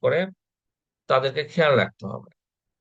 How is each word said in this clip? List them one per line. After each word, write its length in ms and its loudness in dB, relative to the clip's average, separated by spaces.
করে 180 0
তাদেরকে 360 0
খেয়াল 340 2
রাখতে 280 -2
হবে। 240 -12